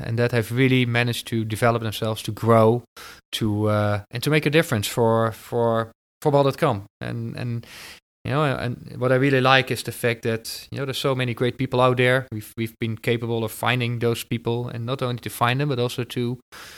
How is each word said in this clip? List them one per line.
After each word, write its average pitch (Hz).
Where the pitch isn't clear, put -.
and 113
that 120
have 110
really 127
managed 120
to 113
develop 117
themselves, 110
to 110
grow, 113
to, 107
uh, 104
and 120
to 143
make 156
a 147
difference 139
for, 113
for, 113
for 151
bol 143
dot 135
com. 110
And, 120
and, 117
you 113
know, 147
and 123
what 127
I 127
really 135
like 131
is 117
the 117
fact 117
that, 113
you 120
know, 135
there's 131
so 135
many 123
great 123
people 131
out 127
there. 127
We've, 107
we've 113
been 113
capable 117
of 107
finding 120
those 117
people, 120
and 117
not 127
only 123
to 104
find 123
them, 147
but 127
also 123
to, 123